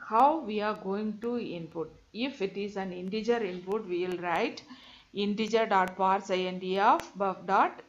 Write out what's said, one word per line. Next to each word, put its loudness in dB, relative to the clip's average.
how 6
we -4
are 0
going -4
to -2
input? -6
If -4
it -4
is -4
an -4
integer 0
input, -4
we -2
will -4
write -2
integer 2
dot 2
parse 2
I 2
N -2
D -2
of 4
buff -2
dot 2